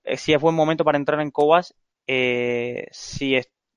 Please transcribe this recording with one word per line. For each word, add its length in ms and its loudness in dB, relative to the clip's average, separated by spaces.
eh, 100 -4
si 160 -2
es 80 4
buen 160 2
momento 300 0
para 120 2
entrar 220 -2
en 120 -4
Cobas, 440 2
eh, 840 -2
si 440 -4
es, 160 0